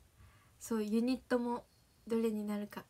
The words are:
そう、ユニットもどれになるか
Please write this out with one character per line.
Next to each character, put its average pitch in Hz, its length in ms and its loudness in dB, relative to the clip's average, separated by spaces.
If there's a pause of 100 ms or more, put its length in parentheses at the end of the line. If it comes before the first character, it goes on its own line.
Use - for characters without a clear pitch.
(600)
そ - 180 -2
う、 214 60 2
ユ 214 160 2
ニ 247 180 2
ッ - 100 -10
ト 247 120 2
も 240 260 -2 (400)
ど 226 160 2
れ 226 100 2
に 214 140 -2
な 208 140 -2
る 208 80 -6
か - 220 -12